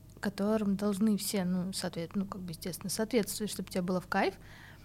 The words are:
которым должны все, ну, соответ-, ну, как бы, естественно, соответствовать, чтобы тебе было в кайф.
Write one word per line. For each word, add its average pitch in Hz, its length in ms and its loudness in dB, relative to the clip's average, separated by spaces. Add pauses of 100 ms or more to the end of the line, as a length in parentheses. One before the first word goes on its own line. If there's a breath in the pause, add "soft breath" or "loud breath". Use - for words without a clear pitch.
(200)
которым 202 560 2
должны 208 420 4
все, 196 260 0
ну, 180 300 0
соответ-, 170 420 -4
ну, 196 100 0
как 196 160 -8
бы, 175 100 -8
естественно, 175 380 -6
соответствовать, 220 640 0
чтобы - 180 -6
тебе 185 120 0
было 180 200 2
в - 60 -14
кайф. 214 260 2 (520 loud breath)